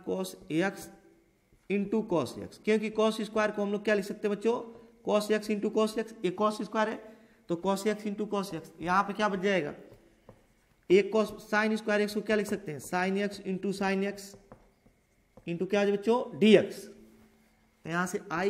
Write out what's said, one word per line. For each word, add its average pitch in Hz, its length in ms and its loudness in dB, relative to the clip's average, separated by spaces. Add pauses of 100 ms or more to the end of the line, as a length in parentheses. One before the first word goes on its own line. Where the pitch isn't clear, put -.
cos 185 260 -4 (300)
X - 260 -6 (800)
into 202 320 0 (120)
cos 143 260 0
X, - 260 -12
क्योंकि 214 340 2
cos 220 220 2
square 214 300 0
को 208 100 -4
हम 202 100 -2
लोग 208 120 -2
क्या 214 120 2
लिख 196 100 0
सकते 202 220 -4
हैं 208 100 0
बच्चों? 226 200 2 (500)
Cos 208 240 2
X 214 180 0
into 214 220 0
cos 220 260 2
X, 220 160 -4 (120)
ये 180 140 -2
cos 214 240 0
स्क्वायर 220 260 0
है 226 60 -4 (540)
तो 170 60 -2 (100)
cos 196 220 0
X 214 200 -2
into 208 260 -4
cos 196 200 -2
X, 160 180 -10 (100)
यहाँ 180 220 2
पे 202 100 -6
क्या 214 160 2
बच 196 100 -2
जाएगा? 180 340 0 (1160)
एक 196 260 6
cos, 214 160 2 (140)
sine 220 320 0
square 208 300 0
X 208 60 -8
को 214 80 -4
क्या 214 140 0
लिख 208 120 0
सकते 196 240 -6
हैं? 143 100 -10
Sin 185 420 -2
X 202 220 -6
into 190 280 -2
sin 190 340 0
X - 280 -10 (1120)
into 175 220 -4
क्या 202 100 2
हो 202 60 4
जाएगा 202 100 2
बच्चों? 226 440 0
डी 208 160 10
एक्स। - 300 4 (1000)
तो 156 40 -10
यहाँ 175 180 0
से 202 120 -4 (140)
I 185 160 0